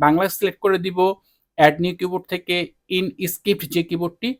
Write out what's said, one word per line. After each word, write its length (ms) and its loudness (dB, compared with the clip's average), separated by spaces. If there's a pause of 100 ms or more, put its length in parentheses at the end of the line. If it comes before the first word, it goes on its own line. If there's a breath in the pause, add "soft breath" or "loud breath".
বাংলা 220 4 (100)
সিলেক্ট 300 -4
করে 200 4
দিব। 140 -4 (580)
অ্যাড 260 6
নিউ 160 -2
কিবোর্ড 240 -4 (100)
থেকে 220 -4 (440)
ইনস্ক্রিপ্ট 680 -4 (100)
যে 140 0
কিবোর্ডটি 400 -6 (100)